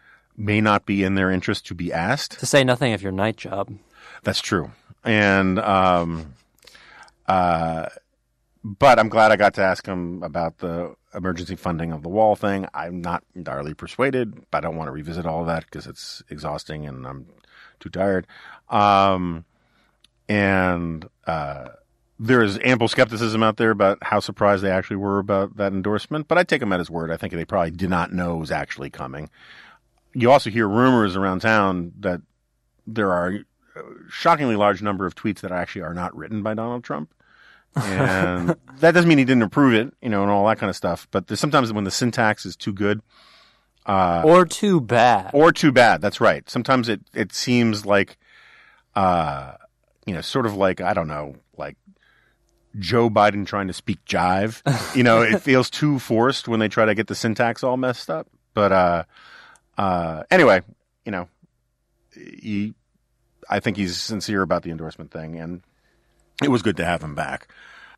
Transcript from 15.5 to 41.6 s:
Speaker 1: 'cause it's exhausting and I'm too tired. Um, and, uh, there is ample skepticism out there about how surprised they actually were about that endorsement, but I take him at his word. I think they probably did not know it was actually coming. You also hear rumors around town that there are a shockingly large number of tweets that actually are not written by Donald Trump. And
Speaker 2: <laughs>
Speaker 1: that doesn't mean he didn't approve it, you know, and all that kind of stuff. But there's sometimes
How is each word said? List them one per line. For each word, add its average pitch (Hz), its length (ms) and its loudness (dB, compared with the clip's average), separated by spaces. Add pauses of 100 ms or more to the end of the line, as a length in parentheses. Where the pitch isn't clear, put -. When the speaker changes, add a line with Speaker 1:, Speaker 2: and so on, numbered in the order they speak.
Speaker 1:
'cause - 160 -16
it's - 420 -18
exhausting 76 560 -12
and 64 220 -14
I'm 65 200 -16 (520)
too - 100 -18
tired. 92 380 -2 (420)
Um, 98 760 2 (840)
and, 92 800 0 (200)
uh, 71 420 -6 (500)
there 117 240 4
is 101 200 0
ample 120 240 2
skepticism 113 540 0
out 110 160 2
there 113 140 2
about 101 320 2
how 104 160 -2
surprised 101 440 0
they 98 60 0
actually 95 280 -2
were 98 200 -2
about 101 400 -2
that 98 160 -2
endorsement, 104 540 -4
but 165 100 2
I 185 60 4
take 160 180 -2
him 104 100 -2
at 90 80 0
his 82 100 -8
word. 82 200 -6
I 82 80 -6
think 92 160 -10
they 82 120 -6
probably 85 260 -2
did 87 180 -4
not 87 240 -2
know 87 220 -4
it 80 40 -6
was 80 120 -10
actually 71 400 -8
coming. 73 380 -14 (840)
You 120 180 2
also 135 200 4
hear 110 160 0
rumors 110 480 4
around 95 240 -2
town 95 600 0
that 90 220 -4 (640)
there 110 260 -2
are 87 180 0 (460)
a - 60 -14 (280)
shockingly 147 460 0
large 101 280 2
number 101 240 -2
of 82 80 -8
tweets 104 240 -6
that 92 120 -10
actually 90 300 -6
are 82 140 -10
not 90 200 -8
written 101 280 -10
by 110 100 -4
Donald 117 300 -8
Trump. - 280 -10 (640)
And 92 720 0 (180)
Speaker 2:
<laughs> - 120 -20
Speaker 1:
that 165 120 6
doesn't 170 180 4
mean 151 80 6
he 135 80 4
didn't 123 180 4
approve 131 300 4
it, 110 180 2 (100)
you 123 80 -8
know, 101 120 0
and 101 80 2
all 101 180 4
that 110 120 2
kind 104 100 -2
of 90 60 -6
stuff. - 340 -6
But 98 180 -4
there's 107 120 -6
sometimes 135 340 2